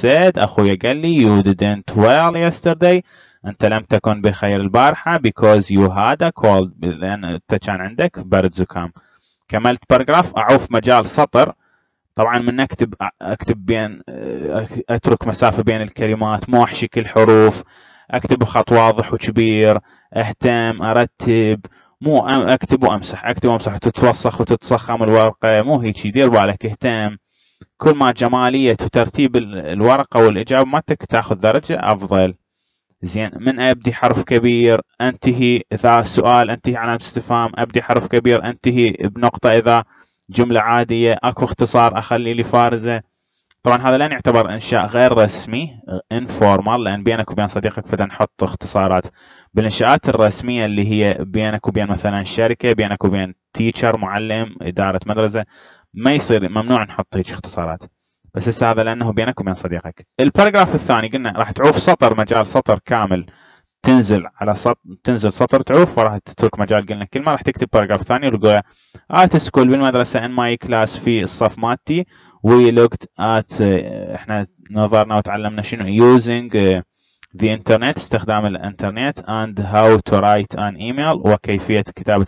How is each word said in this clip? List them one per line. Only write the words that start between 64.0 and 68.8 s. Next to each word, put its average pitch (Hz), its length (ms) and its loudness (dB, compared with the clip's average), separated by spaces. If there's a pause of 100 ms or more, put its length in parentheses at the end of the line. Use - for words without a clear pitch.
على 104 140 -2
سط-، 117 280 -2 (220)
تنزل 107 280 -2
سطر 131 280 0
تعوف، 151 380 2
وراح 107 200 0
تترك - 420 -4
مجال، 104 260 0
قلنا 104 180 -8
كلمة، 143 280 -4
راح 139 100 -4
تكتب - 300 -4
باراجراف 104 300 0
ثاني 127 240 -2
وتقول: 104 340 2 (520)